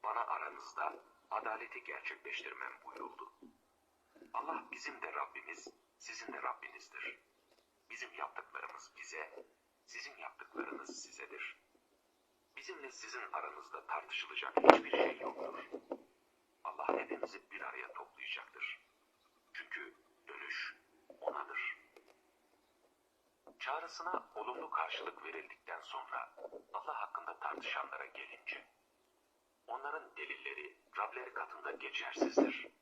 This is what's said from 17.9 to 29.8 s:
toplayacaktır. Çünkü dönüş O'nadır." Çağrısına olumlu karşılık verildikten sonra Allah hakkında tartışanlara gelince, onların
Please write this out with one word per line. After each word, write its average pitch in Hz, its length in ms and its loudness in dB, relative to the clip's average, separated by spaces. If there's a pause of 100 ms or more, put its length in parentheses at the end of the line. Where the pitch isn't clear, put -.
toplayacaktır. - 880 -4 (720)
Çünkü - 400 -4 (340)
dönüş - 480 -2 (460)
O'nadır." - 560 2 (1800)
Çağrısına 165 640 0 (120)
olumlu - 340 -2
karşılık - 560 2
verildikten 82 560 -4
sonra - 520 -2 (400)
Allah 120 280 0
hakkında - 380 -2
tartışanlara 73 680 0
gelince, - 600 -6 (1000)
onların 143 500 -2